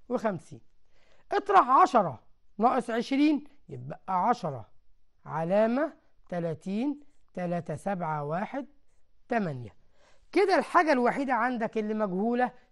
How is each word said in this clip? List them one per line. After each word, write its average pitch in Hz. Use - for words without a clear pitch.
وخمسين. 208
اطرح 392
عشرة 247
ناقص 247
عشرين 269
يبقى 160
عشرة 147
علامة 208
تلاتين، 185
تلاتة، 175
سبعة، 165
واحد، 190
تمانية. 151
كده 370
الحاجة 320
الوحيدة 247
عندك 226
اللي 214
مجهولة 220